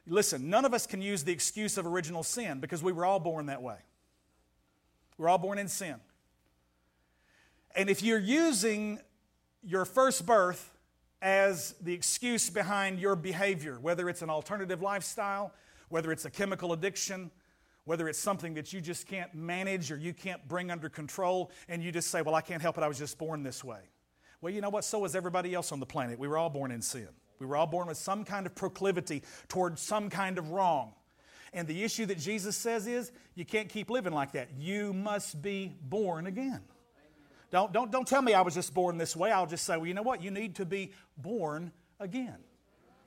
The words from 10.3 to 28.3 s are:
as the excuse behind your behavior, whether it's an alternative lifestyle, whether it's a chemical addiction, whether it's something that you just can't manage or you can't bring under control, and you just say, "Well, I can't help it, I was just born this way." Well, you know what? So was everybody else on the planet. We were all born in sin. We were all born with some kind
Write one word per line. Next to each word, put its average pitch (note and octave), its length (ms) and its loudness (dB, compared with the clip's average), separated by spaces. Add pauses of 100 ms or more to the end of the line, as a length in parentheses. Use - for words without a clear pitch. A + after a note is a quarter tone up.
as F#3+ 600 4
the F3 120 -2
excuse A#3 560 0
behind F#3+ 480 0
your G3 180 4
behavior, E3 640 0
whether E3+ 300 0
it's F3 140 -6
an D#3+ 80 -4
alternative F3+ 500 -2
lifestyle, G3 720 -2 (360)
whether D#3+ 220 0
it's D#3+ 140 -4
a C#3+ 60 -8
chemical F#3 420 -2
addiction, F#3 560 -4 (560)
whether D#3+ 220 0
it's D3+ 120 -4
something E3+ 340 -2
that D3+ 180 -8
you F#3+ 80 -6
just E3 280 -8
can't F#3 260 -8
manage F3 580 -2
or D3 60 -4
you E3 160 -6
can't F#3 340 -10
bring F3+ 220 -4
under D#3+ 200 -6
control, F3+ 600 -2 (180)
and E3+ 160 -4
you F3 80 -4
just E3+ 200 -2
say, E3+ 100 0
"Well, D#3 140 2
I D#3 60 6
can't E3 200 -6
help D#3+ 160 0
it, D#3+ 60 2
I D3+ 40 2
was C#3+ 120 -2
just D3 180 -8
born D#3 240 -4
this C3 220 -8
way." A#2 160 -12 (640)
Well, F3 120 -4
you G#3 80 -2
know G3+ 80 0
what? G3+ 160 0
So G#3+ 140 0
was F#3 160 0
everybody F3+ 400 0
else E3+ 160 -2
on D3 80 -6
the B2+ 80 -6
planet. A#2+ 320 -4
We C#3+ 80 -4
were D3+ 100 2
all E3 140 2
born C3+ 200 -4
in A#2 120 -6
sin. G#2+ 260 -6 (300)
We C3 80 -8
were C#3+ 100 0
all D#3+ 80 6
born F3 220 -2
with D#3+ 100 -6
some G3 280 -4
kind G3 200 -6